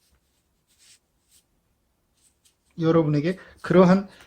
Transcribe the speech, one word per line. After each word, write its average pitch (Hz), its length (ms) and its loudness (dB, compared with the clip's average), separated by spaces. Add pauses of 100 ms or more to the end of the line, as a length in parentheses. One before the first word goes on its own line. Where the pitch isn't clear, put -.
(2750)
여러분에게 160 580 -2 (240)
그러한, 185 460 2 (200)